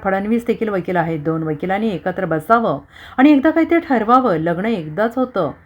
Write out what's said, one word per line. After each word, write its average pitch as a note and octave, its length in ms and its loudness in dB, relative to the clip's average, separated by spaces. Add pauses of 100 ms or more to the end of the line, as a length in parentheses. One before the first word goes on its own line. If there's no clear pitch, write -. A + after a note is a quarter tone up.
फडणवीस G3+ 420 -2
देखील A3 220 -2
वकील F#3 280 -4
आहेत, E3 240 -2
दोन D#3+ 220 -2
वकिलांनी F#3 460 -2
एकत्र F#3 360 -4
बसावं D#3+ 560 0 (380)
आणि C#4+ 140 6
एकदा C#4+ 180 4
काही D#4+ 200 2
ते E4+ 80 4
ठरवावं. A#3+ 580 2
लग्न E3 280 -2
एकदाच G#3 540 -4
होतं, G#3 320 -2 (160)